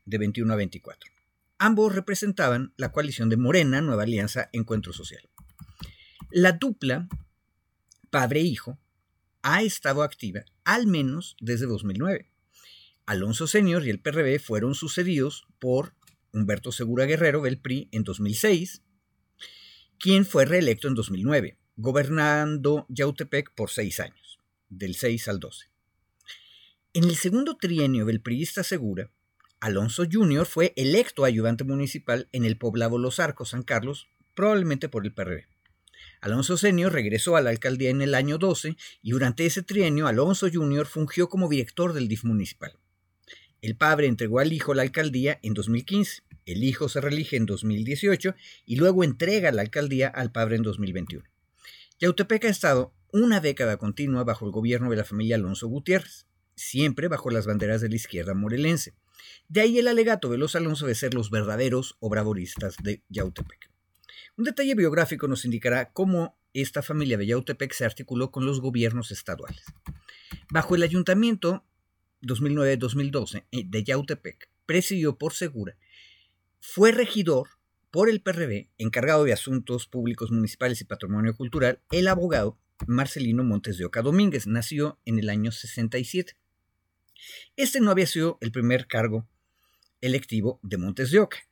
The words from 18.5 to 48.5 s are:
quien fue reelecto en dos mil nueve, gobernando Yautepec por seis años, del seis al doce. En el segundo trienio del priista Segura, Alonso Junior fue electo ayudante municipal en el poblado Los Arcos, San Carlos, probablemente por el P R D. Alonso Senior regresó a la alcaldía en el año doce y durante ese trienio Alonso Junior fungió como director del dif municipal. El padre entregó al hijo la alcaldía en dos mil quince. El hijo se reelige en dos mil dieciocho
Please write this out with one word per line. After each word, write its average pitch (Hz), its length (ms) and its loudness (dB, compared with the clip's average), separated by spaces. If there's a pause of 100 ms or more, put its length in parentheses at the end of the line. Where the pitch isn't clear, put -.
quien 190 260 4
fue - 200 6
reelecto 147 420 2
en 135 80 0
dos 107 160 -2
mil 95 140 -4
nueve, 131 320 2 (200)
gobernando 147 1120 2
Yautepec 143 640 -2
por 110 160 -4
seis - 300 -4
años, - 380 -14 (300)
del 92 260 -8
seis 117 340 -2
al 98 120 -4
doce. - 300 -16 (1200)
En 165 120 4
el 170 120 4
segundo 247 400 0
trienio 143 480 0
del 113 160 0
priista 135 440 -4
Segura, 104 460 -6 (500)
Alonso 107 500 -2
Junior 170 340 4
fue 170 320 2
electo 143 480 2
ayudante 117 400 2
municipal 135 680 -4
en 123 120 0
el 110 140 2
poblado 117 400 0
Los 123 200 -2
Arcos, 147 320 -4
San 123 120 -6
Carlos, 120 460 -4 (260)
probablemente 180 560 2
por 104 160 -4
el 107 80 -8
P 107 80 -6
R 90 140 -4
D. - 100 -14 (760)
Alonso 131 380 0
Senior 185 340 4
regresó 120 440 0
a 156 40 6
la 131 80 2
alcaldía 127 400 0
en 139 140 2
el 139 120 2
año 139 220 0
doce 160 400 -2 (240)
y 113 120 -4
durante 131 340 2
ese 175 160 -2
trienio 160 440 0
Alonso 156 460 2
Junior 147 340 0
fungió 160 440 -2
como 185 180 0
director 151 460 0
del 131 140 -2
dif 110 160 -4
municipal. 107 540 -4 (840)
El 113 140 -4
padre 151 300 4
entregó 117 340 0
al 156 120 2
hijo 143 220 0
la 135 80 2
alcaldía 135 600 0
en 107 120 -2
dos 101 160 -2
mil 120 160 0
quince. 196 360 -2 (220)
El 90 180 -6
hijo 135 280 0
se 139 100 -4
reelige 147 360 -2
en 113 100 2
dos 98 180 -4
mil 107 200 -2
dieciocho 185 500 0 (320)